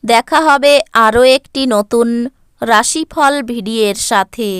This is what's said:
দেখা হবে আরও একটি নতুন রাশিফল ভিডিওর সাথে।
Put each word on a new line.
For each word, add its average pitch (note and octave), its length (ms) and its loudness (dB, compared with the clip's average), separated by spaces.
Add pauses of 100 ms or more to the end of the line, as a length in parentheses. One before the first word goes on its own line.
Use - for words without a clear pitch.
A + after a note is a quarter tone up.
দেখা A#3 340 0 (100)
হবে C#4+ 240 4 (340)
আরও A3+ 160 2 (140)
একটি - 260 -6 (120)
নতুন A#3 340 0 (540)
রাশিফল C#4 720 -2 (180)
ভিডিওর A3 460 -4 (120)
সাথে। G#3 500 -4